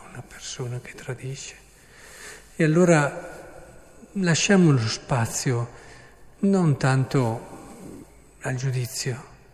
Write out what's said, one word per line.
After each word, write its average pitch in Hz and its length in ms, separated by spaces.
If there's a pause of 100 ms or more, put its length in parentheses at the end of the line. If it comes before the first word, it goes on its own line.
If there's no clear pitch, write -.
(120)
una 123 100
persona - 580
che - 140
tradisce. - 640 (1000)
E 170 80
allora 156 1040 (440)
lasciamo 180 580
lo 120 180
spazio 120 840 (720)
non 185 360
tanto 131 680 (960)
al 127 120
giudizio, 127 680 (300)